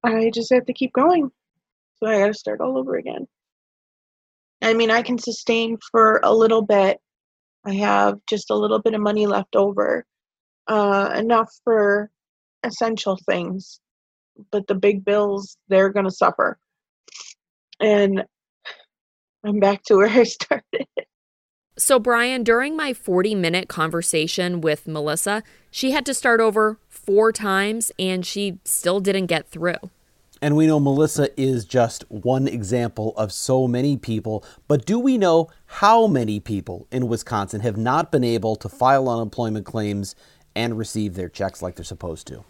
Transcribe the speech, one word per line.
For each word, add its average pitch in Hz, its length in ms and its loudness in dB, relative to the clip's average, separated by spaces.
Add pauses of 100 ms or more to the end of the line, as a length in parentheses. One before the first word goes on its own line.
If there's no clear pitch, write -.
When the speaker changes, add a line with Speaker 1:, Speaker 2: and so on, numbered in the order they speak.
Speaker 1:
I 226 300 0
just 226 180 -4
have 247 140 2
to 254 80 -6
keep 262 200 -4
going. 302 360 2 (720)
So 220 80 -4
I 220 100 2
gotta 202 160 2
start - 260 -8
all 262 180 -2
over 262 180 -4
again. - 320 -8 (1300)
I 226 120 2
mean, 226 180 2
I 233 100 4
can 240 160 -4
sustain 226 600 -2 (140)
for 220 320 4
a - 100 4
little 226 280 4
bit. 202 360 2 (680)
I 202 80 -4
have 202 560 2
just - 200 -4
a 107 60 0
little 107 240 0
bit 220 140 0
of 214 80 -4
money 208 260 0
left 196 300 -2
over, 196 480 0 (600)
uh, 202 500 0
enough 226 360 0 (120)
for 208 440 2 (540)
essential 220 640 -4
things, 185 520 -6 (720)
but 202 160 -4
the 202 80 0
big 196 300 0
bills, 202 520 0 (100)
they're 190 220 4
gonna 196 220 -2
suffer. - 460 0 (1200)
And 202 440 2 (1200)
I'm 208 140 0
back 196 240 2
to 214 120 4
where 196 120 6
I 226 160 4
<laughs> - 0 -
started. - 640 -4 (880)
Speaker 2:
So, - 220 2
Brian, 240 460 0
during 254 340 2
my 285 160 -4
forty-minute 185 720 0
conversation 170 960 -2
with 151 260 -2
Melissa, 156 540 -4 (300)
she 262 200 -2
had 294 140 -2
to 277 80 -4
start 233 260 0
over 214 380 2 (100)
four 214 440 2
times, 208 680 -2
and 185 260 -2
she 196 400 -6
still - 360 -2
didn't 190 260 0
get 165 240 -4
through. 170 400 -6 (500)
Speaker 3:
And 147 160 0
we 156 120 6
know 156 120 4
Melissa 139 500 2 (100)
is 127 260 0
just 120 460 0
one 131 360 0
example 110 720 -4
of 107 140 -4
so 131 360 0
many 127 300 0
people, 110 480 -6 (220)
but 147 180 0
do 226 140 0
we 262 180 2
know 165 320 4 (160)
how 226 400 4
many 117 340 0
people 98 520 -8
in 127 160 -2
Wisconsin 107 540 -4
have 110 160 -2
not 131 340 -2
been 139 120 2
able 113 340 0
to 107 120 -10
file 131 400 2
unemployment 110 560 -4
claims 104 500 -6 (400)
and 113 220 -4
receive 104 380 -6
their 90 140 -8
checks - 320 -8
like 90 140 -8
they're 85 80 -16
supposed 87 440 -12
to? - 220 -16